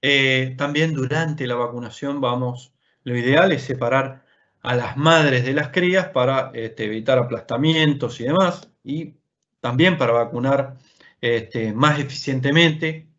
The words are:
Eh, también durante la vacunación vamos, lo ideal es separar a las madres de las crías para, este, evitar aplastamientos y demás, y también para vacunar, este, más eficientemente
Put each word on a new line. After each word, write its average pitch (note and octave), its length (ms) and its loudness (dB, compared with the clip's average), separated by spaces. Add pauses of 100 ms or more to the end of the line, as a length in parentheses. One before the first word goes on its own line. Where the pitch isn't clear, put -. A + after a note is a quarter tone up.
Eh, C3 560 2
también D3 360 0
durante D3 520 -2
la B2 100 -2
vacunación A#2+ 640 -6
vamos, B2 520 -4 (300)
lo B2 140 -4
ideal C#3+ 340 4
es C3+ 120 -2
separar B2+ 640 -2 (360)
a B2 140 -2
las A#2+ 220 -4
madres D3 480 4
de C3+ 80 -2
las D3 160 -2
crías F3+ 380 2
para, C3 460 0
este, A2+ 320 -8
evitar A2+ 340 0
aplastamientos C3 1000 -2
y A#2 40 -8
demás, F3 480 0 (120)
y D3+ 300 -8 (460)
también D3+ 380 2
para A#2 160 2
vacunar, B2 640 0 (440)
este, A2+ 500 -2
más C#3+ 280 2
eficientemente D3+ 1080 0 (120)